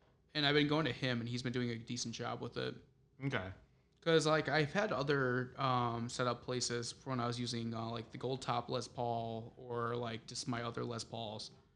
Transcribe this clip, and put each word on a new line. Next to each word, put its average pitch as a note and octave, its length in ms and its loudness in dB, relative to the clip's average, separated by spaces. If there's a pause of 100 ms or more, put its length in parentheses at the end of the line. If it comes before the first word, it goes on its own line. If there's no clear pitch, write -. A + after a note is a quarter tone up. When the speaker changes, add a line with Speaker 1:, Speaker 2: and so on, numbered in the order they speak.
(360)
Speaker 1:
And D3 100 2
I've C#3+ 100 6
been D3 140 6
going D3+ 160 4
to B2 80 0
him, B2 260 0
and A#2 80 -4
he's A#2+ 160 -2
been B2 80 0
doing B2 200 0
a A#2 40 -2
decent A#2 400 -6
job A#2+ 240 -4
with A#2+ 160 -8
it. B2+ 200 -4 (500)
Speaker 2:
Okay. B2+ 180 0 (580)
Speaker 1:
'Cause, D#3+ 240 6
like, D#3 240 4
I've D3 240 4
had G#3 180 2
other, B2+ 680 2
um, A#2+ 520 2
setup A#2+ 340 0
places A#2+ 520 -2 (100)
when C3+ 140 -2
I C3 80 0
was A#2+ 100 -2
using, A#2 360 -2
uh, A2+ 160 -4
like, A#2 220 -6
the - 60 -12
Gold B2+ 240 -2
Top A#2+ 280 -2
Les A#2+ 180 -2
Paul A#2 680 -4
or, A#2+ 380 -2
like, A2+ 320 -4
just - 200 -6
my A#2 160 -2
other A#2 200 -4
Les A#2+ 200 -4
Pauls. A2 480 -8 (240)